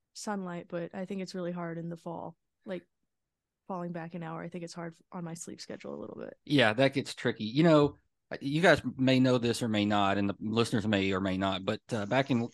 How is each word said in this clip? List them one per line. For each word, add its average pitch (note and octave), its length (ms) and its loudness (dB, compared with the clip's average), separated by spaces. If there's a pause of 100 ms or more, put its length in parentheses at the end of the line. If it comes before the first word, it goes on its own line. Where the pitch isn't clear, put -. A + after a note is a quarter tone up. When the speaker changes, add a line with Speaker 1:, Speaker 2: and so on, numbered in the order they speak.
(140)
Speaker 1:
sunlight, F#3 540 -8
but E3+ 260 -8
I F#3+ 100 -8
think F#3+ 160 -8
it's F#3 140 -10
really F3+ 160 -6
hard E3+ 260 -8
in E3 120 -8
the E3+ 80 -8
fall, E3+ 400 -10 (280)
like, F#3+ 180 -8 (840)
falling F3 240 -8
back E3+ 240 -10
an E3+ 80 -8
hour. E3 180 -8
I E3+ 80 -10
think F3 140 -12
it's E3+ 100 -12
hard E3+ 220 -10 (160)
on F3+ 140 -10
my E3 100 -10
sleep - 260 -14
schedule - 320 -12
a C#2+ 60 -8
little - 180 -12
bit. - 180 -12 (100)
Speaker 2:
Yeah, A#2+ 300 6
that C3 200 4
gets - 200 -4
tricky. - 300 -4
You C3 200 2
know, D3+ 340 6 (320)
uh, - 100 -8
you D3+ 220 -2
guys E3 180 8 (160)
may C3 220 4
know B2+ 200 6
this A#2 260 0
or A#2 40 0
may G#2+ 160 2
not, G2+ 320 4
and G2+ 140 0
the G2 100 -6
listeners A2 460 0
may G2 260 2
or F#2+ 80 0
may F#2+ 160 0
not, F#2+ 280 0
but, G#2+ 160 -2 (120)
uh, G#2 140 -2
back C3+ 240 0
in A#2+ 240 0